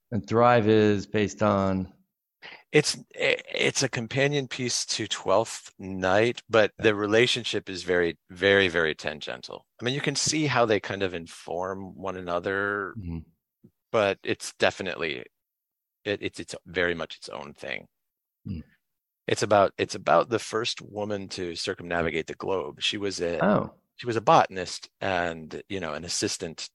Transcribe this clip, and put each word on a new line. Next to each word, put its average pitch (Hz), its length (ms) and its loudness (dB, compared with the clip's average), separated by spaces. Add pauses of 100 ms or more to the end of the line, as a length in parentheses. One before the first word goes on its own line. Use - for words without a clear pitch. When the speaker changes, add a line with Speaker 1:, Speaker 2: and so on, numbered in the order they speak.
(120)
Speaker 1:
And 101 160 -4
Thrive 117 420 6
is 104 380 4
based 104 340 -2
on? 98 500 2 (800)
Speaker 2:
It's, - 240 2 (240)
i-, - 220 0 (120)
it's - 300 0
a 131 60 0
companion 135 580 0
piece - 380 -4
to - 220 -4
Twelfth - 720 0
Night, 95 720 2
but 107 280 6
Speaker 1:
Yeah. 92 60 -2
Speaker 2:
the 107 120 6
relationship 107 760 2
is 92 140 -8
very, 87 340 2 (120)
very, 95 380 6
very 82 260 2
tangential. 64 720 -10 (160)
I 113 40 -6
mean, 131 100 -2
you 143 60 -4
can 143 140 -2
see 151 300 0
how 120 200 2
they 107 140 2
kind 98 240 -6
of 90 120 -2
inform 90 800 -10
one 92 200 -8
another, 98 840 -2
Speaker 1:
Mm-hmm. 87 220 -8 (720)
Speaker 2:
but 101 320 2
it's - 360 -6
definitely, 82 680 -2 (800)
it, 101 160 -2
it's, - 180 -8
it's - 160 -12 (100)
very 87 280 0
much 82 240 -8
its - 120 -18
own 71 240 -12
thing. 53 340 -10 (600)
Speaker 1:
Mm. 85 160 -8 (640)
Speaker 2:
It's - 160 -2
about, 101 340 4
it's - 180 -2
about 85 340 4
the 113 100 0
first - 420 -6
woman 104 480 -8
to 87 260 -6
circumnavigate 85 720 -2
the - 80 -10
globe. 90 460 -4
She - 160 -2
was 98 220 -4
a 85 240 0
Speaker 1:
Oh. - 300 2 (240)
Speaker 2:
She 120 100 -10
was 117 80 -2
a 113 60 0
botanist 104 680 2 (120)
and, 85 680 -2
you 98 100 -6
know, 80 140 -6
an 80 120 -8
assistant - 680 -6